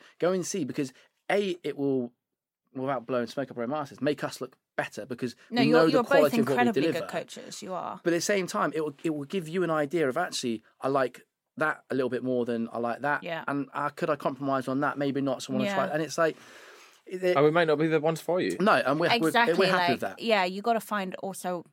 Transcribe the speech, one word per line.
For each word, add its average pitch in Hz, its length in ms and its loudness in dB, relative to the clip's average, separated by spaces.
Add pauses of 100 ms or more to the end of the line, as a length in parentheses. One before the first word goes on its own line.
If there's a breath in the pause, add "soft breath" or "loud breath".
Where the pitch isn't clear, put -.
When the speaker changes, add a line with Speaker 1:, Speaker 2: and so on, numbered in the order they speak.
(200 soft breath)
Speaker 1:
Go 170 120 2
and 185 140 0
see," 185 200 -4
because 135 280 -4 (380 soft breath)
A, 190 320 0
it 147 160 -6
will, 131 320 -2 (640)
without 127 320 -4
blowing 120 180 0
smoke 131 240 -6
up - 80 -16
our 120 60 -4
own 123 100 -4
asses, 135 280 -8
make 143 220 -2
us - 160 -6
look - 160 -12 (220)
better 131 300 -6
because 123 280 -6 (140 soft breath)
Speaker 2:
No, 240 140 2
Speaker 1:
we - 60 6
Speaker 2:
you're, - 100 8
Speaker 1:
know 165 80 8
the - 60 4
Speaker 2:
you're 240 100 6
Speaker 1:
quality 254 340 6
Speaker 2:
both 226 40 4
Speaker 1:
of - 80 2
what - 80 2
we - 20 4 (100)
Speaker 2:
incredibly 143 140 2
good 160 100 2
Speaker 1:
deliver. - 180 -6
Speaker 2:
coaches, - 520 -10
you 190 100 -10
are. 165 300 -8
Speaker 1:
But 170 100 2
at 175 40 4
the 165 40 -2
same 196 240 0
time, 175 300 0
it 160 60 -2
will, 151 120 -4 (100)
it 165 120 0
will 139 100 -6
give 170 240 -4
you 180 140 0
an 165 80 2
idea 151 360 2
of, 123 80 0
actually, 120 480 -2 (160)
I 131 100 -2
like 135 360 0 (320)
that 156 320 -2
a 123 60 -2
little 127 140 0
bit 120 140 -4
more 123 220 0
than 117 260 -4
I 113 60 -6
like 117 240 -4
that. 143 200 -2
Speaker 2:
Yeah. 165 240 -8
Speaker 1:
And, 139 280 -4
uh, 143 160 -4
could 160 200 -4
I 147 60 2
compromise 135 540 -2
on 131 100 -2
that? 135 180 0
Maybe 139 220 -2
not. 135 240 -2
So 135 80 -10
I 131 60 -2
wanna - 80 0
Speaker 2:
Yeah. 196 100 -2
Speaker 1:
try. 190 120 0
And 156 140 -2
it's 147 160 -8
like, 165 200 2 (760 loud breath)
it 185 120 -8 (120)
Speaker 3:
And 143 80 4
we 151 60 6
might 170 180 4
not 147 120 4
be 160 80 2
the 160 120 2
ones 160 220 -2
for 180 180 0
you. 95 200 0
Speaker 1:
No, 196 140 4
and 135 260 2
we're, 160 100 2 (100)
we're, 160 100 2
Speaker 2:
Exactly, 226 280 4
Speaker 1:
we're 185 80 4
happy - 160 4
Speaker 2:
like, 175 120 2
Speaker 1:
with - 80 -4
that. - 200 -6
Speaker 2:
yeah, 208 240 2
you 190 160 -4
gotta 226 180 0
find 196 360 -4
also, 180 580 -6